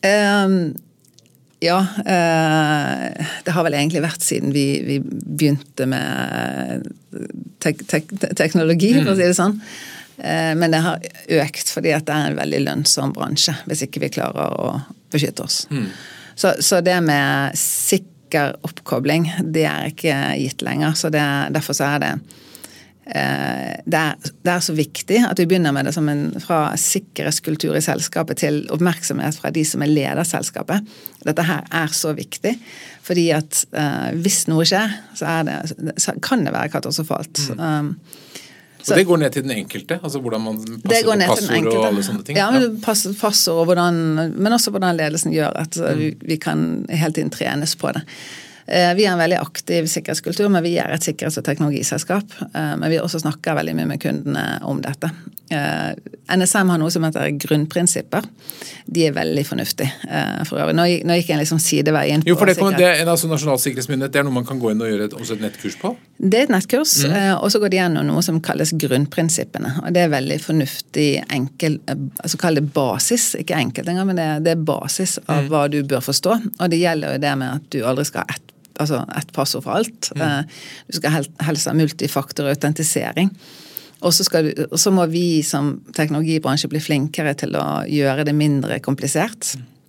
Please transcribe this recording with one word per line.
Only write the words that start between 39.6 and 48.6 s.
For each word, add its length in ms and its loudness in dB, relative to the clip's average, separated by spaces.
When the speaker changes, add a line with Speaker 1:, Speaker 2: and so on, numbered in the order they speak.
Speaker 2:
altså 160 -6
hvordan 240 -2
man 160 -4
Speaker 1:
Det 240 -10
Speaker 2:
passer 240 4
Speaker 1:
går 60 4
Speaker 2:
på 60 4
Speaker 1:
ned 100 4
til 0 -
den 0 -
Speaker 2:
passord 240 2
og 60 4
Speaker 1:
enkelte. 280 4
Speaker 2:
alle 160 2
sånne 240 -4
ting. 100 -2
Speaker 1:
Ja, 140 4
Speaker 2:
Ja. 80 6
Speaker 1:
men 240 2
pass-, 240 2
passord 400 2
og 80 4
hvordan, 680 2
men 180 2
også 220 2
hvordan 240 2
ledelsen 340 -2
gjør 220 0
at, 240 -6
eh, 160 0
vi, 160 0
Speaker 2:
Mm. 160 -14
Speaker 1:
vi 100 -2
kan 540 -2
hele 220 0
tiden 180 -2
trenes 460 -4
på 180 -4
det. 80 -6